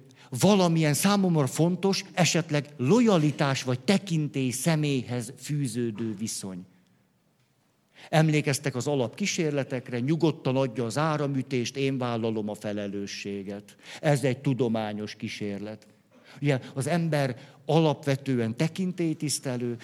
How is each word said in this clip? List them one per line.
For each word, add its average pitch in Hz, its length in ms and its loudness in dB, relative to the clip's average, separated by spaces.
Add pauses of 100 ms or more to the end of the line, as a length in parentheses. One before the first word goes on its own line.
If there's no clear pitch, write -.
(400)
valamilyen 165 540 6
számomra 185 520 4
fontos, 175 680 0
esetleg 151 640 2
lojalitás 151 840 4
vagy 127 180 -2
tekintély 156 680 0
személyhez 123 880 -2
fűződő 117 760 -4
viszony. 95 520 -8 (1400)
Emlékeztek 151 680 2
az 120 100 -4
alapkísérletekre, 139 1120 -2
nyugodtan 147 560 0
adja 127 280 0
az 113 140 -4
áramütést, 139 800 -2
én 135 220 -2
vállalom 113 500 -2
a 104 60 -6
felelősséget. 101 1200 -8 (240)
Ez 143 240 2
egy 127 140 0
tudományos 110 760 -2
kísérlet. 104 720 -8 (540)
Ugye 139 200 2 (140)
az 135 120 -4
ember 151 500 0 (300)
alapvetően 135 880 2
tekintélytisztelő, 156 1300 -4